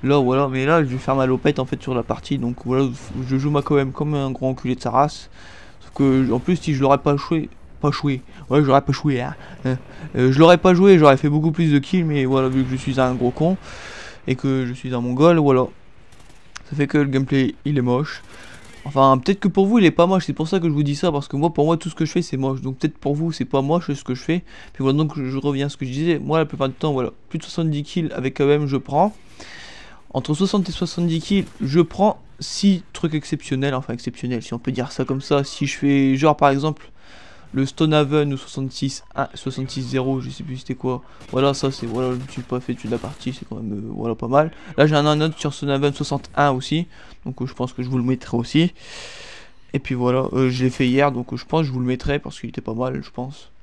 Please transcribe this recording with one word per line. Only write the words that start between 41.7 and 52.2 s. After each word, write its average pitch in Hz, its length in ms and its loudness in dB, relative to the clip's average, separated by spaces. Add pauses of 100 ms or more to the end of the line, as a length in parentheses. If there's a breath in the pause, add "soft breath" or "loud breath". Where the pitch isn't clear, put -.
c'est, 117 140 -10
voilà, 123 240 -4
je 127 120 -6
me 135 80 -14
suis 131 120 -12
pas 123 180 -6
fait 123 140 -6
toute 110 180 -8
la 117 60 -4
partie, 127 340 -10
c'est - 160 -14
quand 110 80 -12
même, 104 160 -8
euh, 104 200 -10
voilà, 110 220 -4
pas 117 140 -8
mal. 147 240 2 (240 loud breath)
Là 147 100 6
j'ai 156 80 2
un, 147 100 4
un 151 160 2
autre 156 160 -2
sur 147 160 -4
Stonehaven 143 400 0
soixante-un 143 600 -2
aussi, 151 340 -2 (400 loud breath)
donc, 127 160 -8
euh, 127 40 -6
je - 80 -10
pense 123 180 -6
que 127 100 -8
je 123 60 -8
vous 131 100 -2
le 123 60 0
mettrai 123 320 -2
aussi. 151 360 2 (1000 loud breath)
Et 143 80 -2
puis 131 160 -6
voilà, 123 360 0
euh, 131 160 2
je 127 140 -2
l'ai 127 80 2
fait 127 160 0
hier, 135 240 4
donc, 123 220 -6
euh, 127 40 -8
je - 80 -10
pense 160 180 0
que 151 40 0
je 131 60 -4
vous 127 80 -4
le 123 60 -2
mettrai 135 340 -2